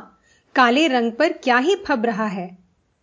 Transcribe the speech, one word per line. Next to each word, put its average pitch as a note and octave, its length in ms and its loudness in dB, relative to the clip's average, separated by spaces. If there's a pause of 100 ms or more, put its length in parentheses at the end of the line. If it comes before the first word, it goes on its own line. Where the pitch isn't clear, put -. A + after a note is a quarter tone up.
(540)
काले B3+ 340 4
रंग A#3 240 0
पर D4+ 200 0
क्या B3 260 0
ही E4 180 0
फब C4 300 -4
रहा A3 200 -4
है?" F3+ 320 -10 (440)